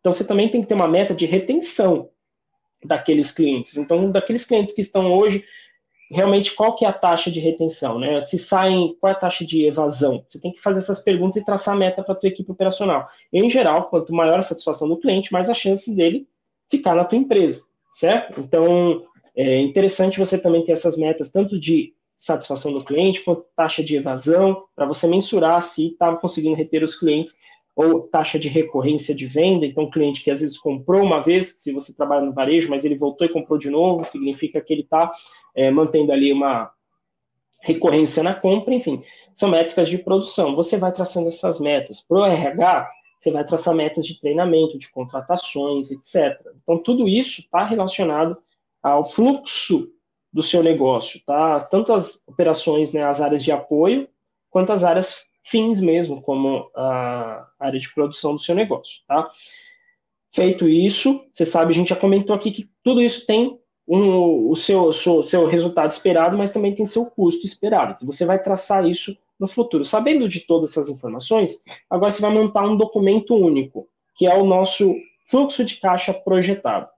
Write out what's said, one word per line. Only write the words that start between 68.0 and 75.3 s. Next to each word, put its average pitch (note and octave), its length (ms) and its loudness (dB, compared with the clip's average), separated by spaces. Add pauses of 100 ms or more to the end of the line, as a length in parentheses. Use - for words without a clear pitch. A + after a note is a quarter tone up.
você D3 200 -4
vai F#3 140 2
traçar F#3+ 460 0
isso F3 300 -4 (240)
no G3 80 -4
futuro. F#3+ 380 -2
Sabendo A#3+ 420 0
de F3 120 -6
todas E3 320 0
essas D3 180 -4
informações, C3 720 -4 (260)
agora F#3+ 220 0
você G3+ 100 -6
vai G#3 100 0
montar G#3+ 360 2
um G#3+ 100 2
documento G#3 580 2
único, C#3+ 540 2 (280)
que F#3 100 2
é F3+ 100 6
o G3 80 4
nosso F#3+ 500 2 (340)
fluxo C#4 360 0